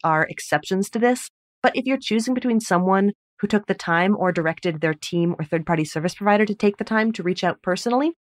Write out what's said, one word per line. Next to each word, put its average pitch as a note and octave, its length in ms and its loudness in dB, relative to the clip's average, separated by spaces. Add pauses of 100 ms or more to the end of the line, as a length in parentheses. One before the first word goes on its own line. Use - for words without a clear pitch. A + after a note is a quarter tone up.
are D#3+ 240 2
exceptions F#3 640 -2
to A3+ 100 -4
this, B3 300 0 (320)
but B3+ 140 2
if B3+ 100 -4
you're C4 160 0
choosing A3+ 320 0
between B3 260 0
someone G3 520 2 (280)
who G3+ 60 0
took G#3 220 0
the F#3+ 80 0
time F3 420 2
or F3+ 140 2
directed E3 500 -2
their D#3 140 0
team E3+ 420 0
or D#3 80 -4
third-party D#3+ 400 0
service D#3+ 300 -4
provider G#3 320 2
to G#3 80 -4
take G3+ 220 2
the A3 60 -8
time A3 280 0
to G3 120 -8
reach F3+ 200 -2
out - 180 -2
personally, B3 520 0 (140)